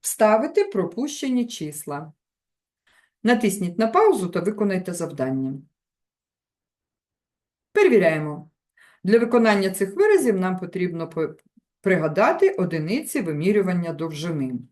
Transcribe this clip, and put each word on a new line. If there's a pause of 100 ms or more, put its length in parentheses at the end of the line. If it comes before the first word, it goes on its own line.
Вставити
пропущені
числа. (1080)
Натисніть
на
паузу
та
виконайте
завдання. (2250)
Перевіряємо. (540)
Для
виконання
цих
виразів
нам
потрібно
по-, (460)
пригадати
одиниці
вимірювання
довжини. (180)